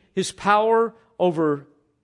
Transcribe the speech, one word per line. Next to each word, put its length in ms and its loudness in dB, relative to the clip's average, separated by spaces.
His 180 -6
power 640 0
over 480 -2